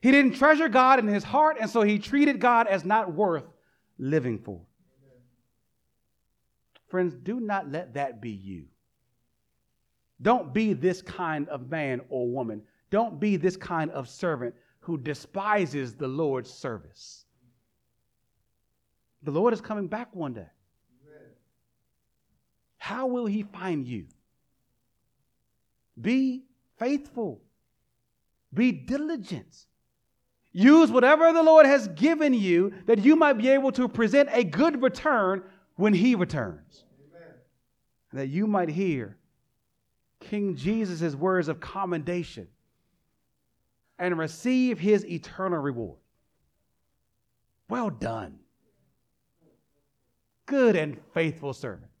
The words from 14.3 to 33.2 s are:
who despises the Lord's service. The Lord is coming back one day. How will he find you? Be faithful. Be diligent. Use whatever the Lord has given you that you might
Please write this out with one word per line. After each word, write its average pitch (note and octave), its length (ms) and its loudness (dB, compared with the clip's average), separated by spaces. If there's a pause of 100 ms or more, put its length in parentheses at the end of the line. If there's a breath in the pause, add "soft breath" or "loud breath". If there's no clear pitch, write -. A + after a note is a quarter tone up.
who E3 180 -8
despises D3 960 -4
the C#3+ 120 -8
Lord's C3+ 460 -4
service. - 720 -14 (2000)
The D3 80 -10
Lord G3+ 240 0
is G#3+ 60 -12
coming G#3 280 -10
back A3 260 -12
one D3+ 200 -8
day. G2 120 -16 (2250)
How B3+ 300 -8
will B3 200 -2
he G#3 160 -2
find F3+ 440 -8
you? A2+ 200 -10 (1900)
Be B3+ 460 -2 (340)
faithful. A#3+ 600 -6 (1120)
Be A#3+ 180 0
diligent. G3+ 960 -8 (840)
Use C4 400 8
whatever D4+ 400 6
the E4 100 4
Lord D#4 240 10
has C4+ 220 4
given D4 440 2
you G3 400 2 (140)
that A3+ 140 4
you C#4 160 8
might D4 220 4